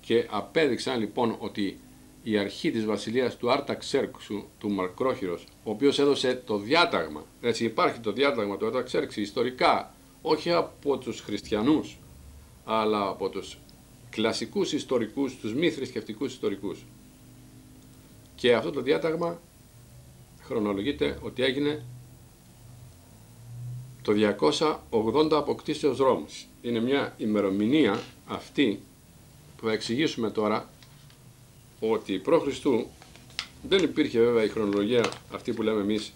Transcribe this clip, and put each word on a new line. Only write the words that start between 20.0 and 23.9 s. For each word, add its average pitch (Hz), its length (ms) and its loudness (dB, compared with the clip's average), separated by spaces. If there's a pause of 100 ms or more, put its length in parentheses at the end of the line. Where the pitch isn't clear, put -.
χρονολογείται 120 800 0
ότι 120 200 -4
έγινε 143 420 0 (2250)